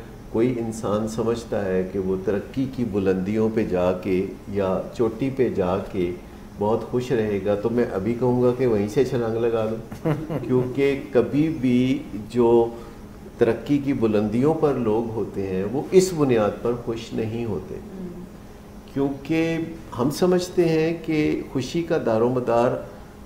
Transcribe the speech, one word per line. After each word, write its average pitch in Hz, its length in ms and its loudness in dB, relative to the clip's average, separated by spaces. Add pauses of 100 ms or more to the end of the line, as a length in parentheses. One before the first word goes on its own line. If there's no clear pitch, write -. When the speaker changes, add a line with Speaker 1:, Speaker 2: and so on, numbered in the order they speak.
(320)
Speaker 1:
कोई 117 200 4
इंसान 110 560 -2
समझता 113 560 -2
है 95 200 0
कि 98 140 -6
वो 95 180 0
तरक्की 101 500 -2
की 123 180 -4
बुलंदियों 98 680 0
पे 110 160 0
जाके 90 540 2 (360)
या 95 400 0
चोटी 127 340 0
पे 127 240 0
जाके 92 560 0 (480)
बहुत 110 320 0
खुश 123 220 -2
रहेगा, 104 440 2
तो 110 140 0
मैं 117 200 2
अभी 95 240 0
कहूँगा 123 380 4
कि 127 140 2
वहीं 104 220 2
से 131 160 2
छलांग 117 320 -2
लगा 113 300 0
दो। 110 480 -4
Speaker 2:
<laughs> 147 320 -6
Speaker 1:
क्योंकि 135 680 0
कभी 127 340 4 (100)
भी 127 460 2 (280)
जो 117 440 6 (640)
तरक्की 113 380 2
की 139 140 0
बुलंदियों 110 640 2
पर 151 240 2
लोग 113 360 0
होते 98 280 -4
हैं 95 220 -2
वो 120 300 -4
इस 185 200 6
बुनियाद 113 500 2
पर 120 220 -2
खुश 113 280 -6
नहीं 117 320 -4
होते, 87 280 -6
Speaker 3:
हम्म। 180 500 -12 (680)
Speaker 1:
क्योंकि 160 840 0 (180)
हम 120 160 0
समझते 180 540 2
हैं 165 380 2
कि 156 500 0
खुशी 139 300 -2
का 165 160 0
दारोमदार 120 920 2 (380)